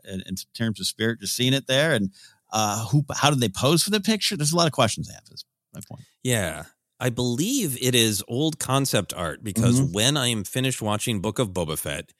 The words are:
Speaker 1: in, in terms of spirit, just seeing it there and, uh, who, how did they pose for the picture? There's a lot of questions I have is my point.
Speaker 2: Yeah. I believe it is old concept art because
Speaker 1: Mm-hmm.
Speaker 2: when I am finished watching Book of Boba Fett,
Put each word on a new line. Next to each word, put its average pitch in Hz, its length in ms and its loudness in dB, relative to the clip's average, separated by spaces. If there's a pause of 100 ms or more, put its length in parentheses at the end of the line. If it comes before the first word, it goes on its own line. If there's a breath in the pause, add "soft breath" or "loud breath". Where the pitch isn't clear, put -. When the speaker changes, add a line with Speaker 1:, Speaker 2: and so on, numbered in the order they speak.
Speaker 1:
in, 95 180 -8
in 92 140 -8 (180)
terms 113 260 -2
of 95 60 -4
spirit, 113 340 -2
just 101 160 -6
seeing 127 160 2
it 139 140 -2
there 143 260 4
and, 101 200 2 (400 loud breath)
uh, 107 340 0
who, 143 180 2 (100)
how 143 160 2
did 139 100 2
they 117 80 2
pose 151 340 2
for - 80 -2
the 208 100 0
picture? 208 360 0
There's 147 160 0
a 170 40 2
lot 170 100 4
of 147 60 0
questions - 380 0
I - 40 -18
have - 180 -20
is - 120 -18 (300)
my 104 140 -12
point. - 140 -16 (200 loud breath)
Speaker 2:
Yeah. 90 420 0 (360)
I 123 100 0
believe 127 720 0
it 127 120 2
is 113 340 4
old 151 300 -2
concept 127 540 0
art 82 300 -6
because 113 380 2
Speaker 1:
Mm-hmm. 135 120 0
Speaker 2:
when 117 240 2
I 123 120 0
am 110 160 -2
finished 131 360 -2
watching 107 400 -2
Book 104 180 -2
of 117 120 0
Boba 82 280 -4
Fett, 76 420 -8